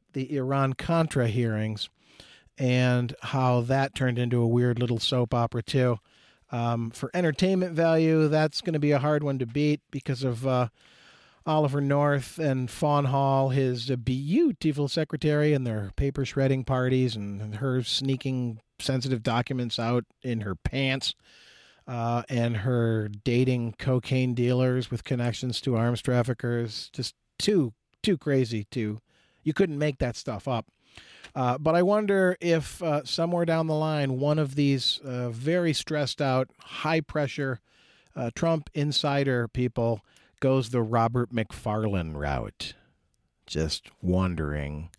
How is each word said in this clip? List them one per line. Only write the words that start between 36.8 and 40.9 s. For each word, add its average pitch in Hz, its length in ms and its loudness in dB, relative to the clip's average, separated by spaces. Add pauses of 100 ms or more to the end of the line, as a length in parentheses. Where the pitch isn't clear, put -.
pressure, 139 580 -4 (560)
uh, 123 180 -4
Trump 165 400 0
insider 139 720 0
people 117 540 0 (400)
goes 131 300 2
the 123 120 2
Robert 117 520 0